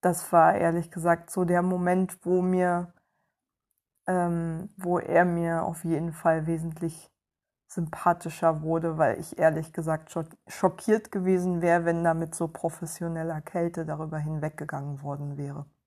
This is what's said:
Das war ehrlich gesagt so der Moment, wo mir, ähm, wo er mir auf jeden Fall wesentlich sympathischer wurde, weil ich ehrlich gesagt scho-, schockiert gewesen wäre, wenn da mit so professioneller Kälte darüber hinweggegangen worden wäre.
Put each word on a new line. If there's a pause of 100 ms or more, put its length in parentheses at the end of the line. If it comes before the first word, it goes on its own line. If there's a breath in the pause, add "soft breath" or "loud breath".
Das
war
ehrlich
gesagt
so
der
Moment,
wo
mir, (1120)
ähm,
wo
er
mir
auf
jeden
Fall
wesentlich (580)
sympathischer
wurde,
weil
ich
ehrlich
gesagt
scho-, (240)
schockiert
gewesen
wäre,
wenn
da
mit
so
professioneller
Kälte
darüber
hinweggegangen
worden
wäre. (200)